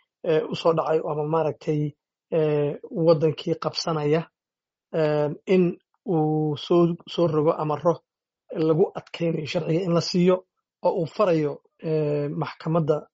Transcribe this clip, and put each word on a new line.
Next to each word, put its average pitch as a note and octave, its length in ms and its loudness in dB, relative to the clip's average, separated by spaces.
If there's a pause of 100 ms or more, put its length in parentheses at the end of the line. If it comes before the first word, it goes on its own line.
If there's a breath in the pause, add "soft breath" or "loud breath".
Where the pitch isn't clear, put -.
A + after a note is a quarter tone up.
(240 soft breath)
eh, D#3 200 0
u - 120 -8
soo E3 180 2
dhacay D#3+ 320 0
ama D3+ 180 -4
maaragtay, D#3 580 -2 (500)
eh, D3+ 400 0 (220)
waddankii D#3+ 600 2
qabsanaya, D#3 680 -2 (720)
eh, D3+ 360 0 (140)
in F#3 200 4 (420)
uu D#3 520 0
soo, F3 260 4 (240)
soo E3+ 200 0
rogo D3+ 260 2
amaro D#3 400 0 (560)
lagu D#3+ 360 2 (100)
adkeynayo E3 500 -6
sharciga D#3+ 360 -2
in F3 120 -2
la E3 80 2
siiyo F3+ 340 2 (480)
oo F3 100 2
uu E3+ 120 -2
farayo, D#3+ 460 0 (260)
eh, D3 520 -2
maxkamadda, D#3+ 680 -2 (160)